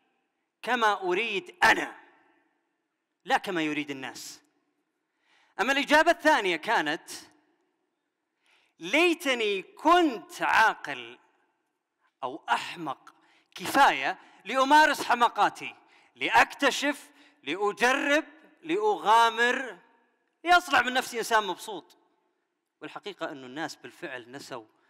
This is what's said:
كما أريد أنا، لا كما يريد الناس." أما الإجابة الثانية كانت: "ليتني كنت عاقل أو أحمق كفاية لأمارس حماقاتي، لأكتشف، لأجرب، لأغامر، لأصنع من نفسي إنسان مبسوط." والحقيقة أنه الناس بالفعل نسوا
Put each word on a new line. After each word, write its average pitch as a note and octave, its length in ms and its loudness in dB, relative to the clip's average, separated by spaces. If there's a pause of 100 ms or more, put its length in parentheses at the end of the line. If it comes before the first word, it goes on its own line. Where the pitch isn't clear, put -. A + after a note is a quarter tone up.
(640)
كما A3 400 0
أريد F#3+ 640 -4
أنا، E3 320 0 (1300)
لا A3+ 120 0
كما F3+ 240 -4
يريد D3 300 -4
الناس." C3 500 -14 (1200)
أما A#3+ 100 2
الإجابة D4 400 4
الثانية C#4 440 2
كانت: E3 560 -2 (1700)
"ليتني A#3+ 800 0
كنت D4+ 800 2
عاقل C#3+ 800 0 (1040)
أو C3+ 260 -10
أحمق E3 640 -6 (420)
كفاية E3+ 640 2 (260)
لأمارس C4+ 580 4
حماقاتي، F#3 720 0 (400)
لأكتشف، A#3+ 960 0 (340)
لأجرب، B3 840 0 (360)
لأغامر، G#3+ 1160 0 (640)
لأصنع E4 380 4
من B3 120 -4
نفسي B3 260 -4
إنسان G#3+ 280 0
مبسوط." F3+ 500 -12 (840)
والحقيقة D#3+ 500 -12
أنه C3 140 -16
الناس C#3 300 -10
بالفعل B2 560 -16
نسوا B2+ 340 -16 (240)